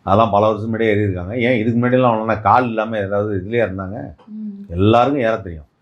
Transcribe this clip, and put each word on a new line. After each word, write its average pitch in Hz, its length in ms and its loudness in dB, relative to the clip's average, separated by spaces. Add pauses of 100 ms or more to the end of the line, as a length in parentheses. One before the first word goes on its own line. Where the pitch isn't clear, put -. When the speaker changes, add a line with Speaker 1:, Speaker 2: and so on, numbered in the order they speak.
Speaker 1:
அதெல்லாம் 104 280 4
பல 101 160 2
வருஷம் 110 240 -2
முன்னாடியே 110 200 0
ஏறி 104 120 2
இருக்காங்க. 95 360 -4
ஏன் 120 200 0
இதுக்கு 117 220 0
முன்னாடியெல்லாம் 123 360 2
அவ்வளோ 110 240 -2
கால் 117 260 4
இல்லாம 110 320 -4
ஏதாவது 101 460 -2
இதுலயே 110 240 0
இருந்தாங்க? 95 300 -8 (300)
Speaker 2:
ம். 214 440 -14
Speaker 1:
எல்லாருக்கும் 120 500 4
ஏற 113 140 0
தெரியும். 87 280 -12 (180)